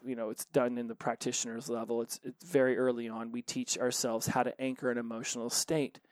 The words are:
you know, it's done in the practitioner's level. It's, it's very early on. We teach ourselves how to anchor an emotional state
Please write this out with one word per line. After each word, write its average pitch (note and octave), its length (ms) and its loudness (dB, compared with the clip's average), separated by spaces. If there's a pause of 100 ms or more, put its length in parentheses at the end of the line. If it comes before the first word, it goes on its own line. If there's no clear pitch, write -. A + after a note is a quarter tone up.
you B2+ 100 -4
know, A2+ 140 -4
it's - 180 -6
done B2 300 4
in A#2+ 120 -4
the A2+ 60 -8
practitioner's A#2 760 -4
level. A#2 320 0
It's, - 200 -6
it's - 220 -12
very C3 320 6
early A#2+ 320 2
on. A2+ 240 -8
We A#2+ 80 -4
teach - 380 -4
ourselves A#2 480 0
how B2+ 160 4
to A#2+ 180 -2
anchor C3 300 0
an A#2+ 80 0
emotional A#2 500 -4
state - 520 0 (120)